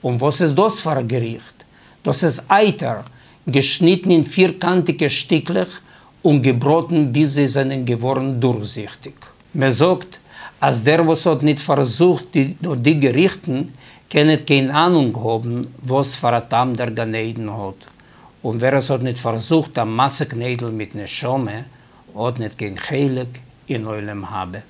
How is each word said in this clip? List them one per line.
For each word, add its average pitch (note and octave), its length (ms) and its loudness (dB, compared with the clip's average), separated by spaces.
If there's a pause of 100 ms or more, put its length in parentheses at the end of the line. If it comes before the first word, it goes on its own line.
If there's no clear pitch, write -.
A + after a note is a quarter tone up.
Und B2 200 -2
was C#3+ 200 2
ist D3+ 180 2
das G#3+ 220 2
für D#3 160 -2
ein B2 120 -2
Gericht? A#2 560 -6 (380)
Das C#3 200 -2
ist D3+ 260 0
Eiter, F3 560 2 (420)
geschnitten E3+ 640 2
in E3 140 6
vierkantige F3 840 0
Stücklech F3+ 600 -2 (540)
und D3 200 4
gebroten, C#3+ 720 2
bis C#3+ 220 2
sie C#3+ 120 2
seien C3+ 380 -2
geworden B2+ 560 -2
durchsichtig. G#2+ 760 -4 (400)
Man C3+ 160 2
sagt, E3 500 0 (420)
als B2+ 220 0
der, D#3+ 240 4
was D#3+ 180 2
hat D3 160 0
nicht D3 160 2
versucht, C#3+ 800 0
die, C#3 240 0
die D3 400 2
Gerichten, C#3+ 760 0 (340)
kann D3+ 200 4
nicht D3+ 180 2
keine C3+ 260 2
Ahnung D#3 400 4 (120)
haben, A#2 420 -2 (120)
was C3 360 0
für - 140 -2
ein A#2 200 0
Tam B2+ 280 0
der A#2 160 -4
Gan A2+ 220 -4
Eden A2+ 380 -6
hat. G2 280 -10 (640)
Und A2+ 180 -4
wer C3 140 2
es C3+ 140 0
hat C3 140 0
nicht B2 160 -4
versucht, B2 580 -2
der A#2 100 -2
Matzeknädel A#2+ 840 -4
mit G#2+ 240 -8
Neshome, A#2 680 -6 (520)
hat A#2 220 -4
nicht G#2+ 180 -8
kein G2+ 200 -8
Chelik C3 640 -4 (260)
in A2 220 -6
Olam G#2 420 -8
Habe. F#2+ 400 -10